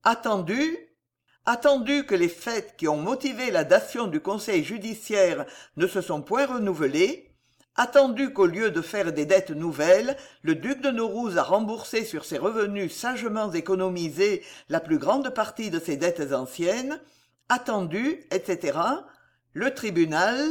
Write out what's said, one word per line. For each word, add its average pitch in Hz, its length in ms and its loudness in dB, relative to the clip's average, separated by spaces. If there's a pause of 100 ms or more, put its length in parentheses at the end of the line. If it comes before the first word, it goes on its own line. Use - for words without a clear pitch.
Attendu, 226 720 0 (680)
attendu 269 600 2
que 202 80 0
les 175 140 4
faits 220 480 -6
qui 165 100 -4
ont 151 120 2
motivé 254 520 -4
la 170 140 2
dation 220 420 4
du 156 140 -2
conseil 202 420 -2
judiciaire 196 840 0 (300)
ne 175 120 2
se 190 120 -2
sont 160 220 -4
point 269 240 2
renouvelés, 190 880 0 (400)
attendu 254 580 4
qu'au 190 140 6
lieu 202 240 2
de 160 120 -2
faire 170 300 -2
des 156 140 -2
dettes 190 240 4
nouvelles, 170 680 2 (260)
le 160 120 2
duc 262 260 -4
de 277 100 0
Naurouze 226 480 -2
a 143 40 4
remboursé 214 640 0
sur 151 200 -8
ses 147 140 -6
revenus 202 560 -2
sagement 220 580 -4
économisés 180 920 0 (240)
la 165 100 0
plus 156 200 0
grande 262 320 0
partie 220 400 -4
de 165 100 -2
ses 160 160 -4
dettes 160 360 -2
anciennes, 180 680 -2 (480)
attendu, 233 800 -2
et 190 160 -2
cetera, 175 640 -2 (460)
le 220 200 -2
tribunal 185 760 0